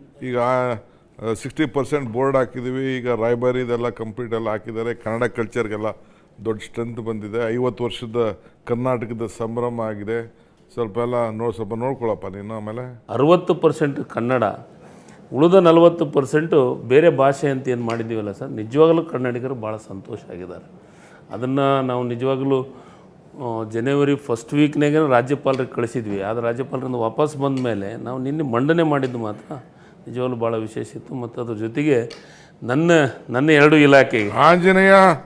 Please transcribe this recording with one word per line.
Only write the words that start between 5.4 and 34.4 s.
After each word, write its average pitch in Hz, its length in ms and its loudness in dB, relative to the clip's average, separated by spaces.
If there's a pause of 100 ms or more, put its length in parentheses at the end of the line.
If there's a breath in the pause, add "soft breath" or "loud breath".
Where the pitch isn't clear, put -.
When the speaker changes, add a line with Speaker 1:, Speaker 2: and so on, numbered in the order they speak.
Speaker 1:
ದೊಡ್ಡ 107 160 -4
ಸ್ಟ್ರೆಂತ್ 117 380 -10
ಬಂದಿದೆ. 110 500 -6
ಐವತ್ತು 123 340 -4
ವರ್ಷದ 113 560 -4 (260 soft breath)
ಕರ್ನಾಟಕದ 120 560 -4 (160)
ಸಂಭ್ರಮ 117 440 -6
ಆಗಿದೆ. 110 520 -8 (400 soft breath)
ಸ್ವಲ್ಪ 113 240 -6
ಎಲ್ಲ 120 320 -2
ನೋಡ್-, 110 260 -6
ಸ್ವಲ್ಪ 107 180 -8
ನೋಡ್ಕೊಳಪ್ಪ 113 540 -4
ನೀನು. 101 280 -12
ಆಮೇಲೆ 117 540 -12
Speaker 2:
ಅರವತ್ತು 160 460 2
ಪರ್ಸೆಂಟ್ 147 440 0 (100)
ಕನ್ನಡ, 120 340 -2 (920 loud breath)
ಉಳಿದ 160 200 4
ನಲವತ್ತು 170 520 8
ಪರ್ಸೆಂಟು 147 680 0
ಬೇರೆ 139 340 4
ಭಾಷೆ 143 400 2
ಅಂತ 131 180 -4
ಏನು 123 140 -2
ಮಾಡಿದ್ದೀವಲ್ಲ 113 500 -6
ಸರ್, 131 180 -12
ನಿಜವಾಗ್ಲೂ 143 540 2
ಕನ್ನಡಿಗರು 127 520 -6
ಭಾಳ 110 220 -8
ಸಂತೋಷ 104 420 -14 (120)
ಆಗಿದ್ದಾರೆ. 87 400 -14 (640 loud breath)
ಅದನ್ನು 135 480 0
ನಾವು 123 220 -2
ನಿಜವಾಗ್ಲೂ, 131 640 -2 (680 loud breath)
ಆ, 113 380 -8
ಜನವರಿ 139 460 0
ಫಸ್ಟ್ 120 380 -6
ವೀಕ್ನಾಗೆ 147 560 2
ರಾಜ್ಯಪಾಲರಿಗೆ 131 680 0
ಕಳಿಸಿದ್ವಿ. 110 460 -4
ಆದ್ರೆ 113 220 -4
ರಾಜ್ಯಪಾಲರಿಂದ 127 520 -6
ವಾಪಸ್ 131 420 -2
ಬಂದ 135 220 -2
ಮೇಲೆ 113 440 -6
ನಾವು 123 160 -8
ನಿನ್ನೆ 143 240 -4
ಮಂಡನೆ 143 400 2
ಮಾಡಿದ್ದು 135 340 0
ಮಾತ್ರ 110 380 -10 (520 soft breath)
ನಿಜವಾಗ್ಲೂ 123 300 -6
ಭಾಳ 113 200 -2
ವಿಶೇಷ 110 380 -8
ಇತ್ತು. - 200 -14
ಮತ್ತು 120 260 -10
ಅದ್ರ 117 120 -6
ಜೊತೆಗೆ 117 560 0 (540 loud breath)
ನನ್ನ, 147 280 2 (380)
ನನ್ನ 131 200 2
ಎರಡು 151 260 8
ಇಲಾಖೆಗೆ 135 560 6
Speaker 1:
ಆಂಜನೇಯ 180 600 6 (320)